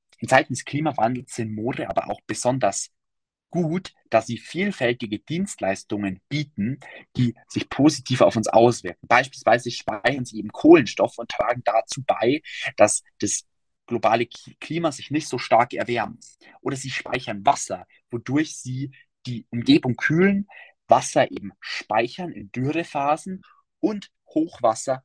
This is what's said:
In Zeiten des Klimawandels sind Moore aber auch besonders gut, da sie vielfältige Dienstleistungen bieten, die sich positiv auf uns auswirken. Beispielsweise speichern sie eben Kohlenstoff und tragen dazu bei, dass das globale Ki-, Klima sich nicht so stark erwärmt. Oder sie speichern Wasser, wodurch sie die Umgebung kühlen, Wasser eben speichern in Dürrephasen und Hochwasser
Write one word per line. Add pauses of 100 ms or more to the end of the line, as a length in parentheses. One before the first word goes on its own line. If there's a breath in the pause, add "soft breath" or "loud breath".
(200)
In
Zeiten
des
Klimawandels
sind
Moore
aber
auch
besonders (640)
gut, (160)
da
sie
vielfältige
Dienstleistungen (100)
bieten, (380 loud breath)
die (120)
sich
positiv
auf
uns
auswirken.
Beispielsweise
speichern
sie
eben
Kohlenstoff
und
tragen
dazu
bei, (360 loud breath)
dass (160)
das (420)
globale
Ki-,
Klima
sich
nicht
so
stark
erwärmt. (380 soft breath)
Oder
sie
speichern
Wasser, (240 soft breath)
wodurch
sie (340 soft breath)
die
Umgebung
kühlen, (400 loud breath)
Wasser
eben
speichern
in
Dürrephasen (380 soft breath)
und (160)
Hochwasser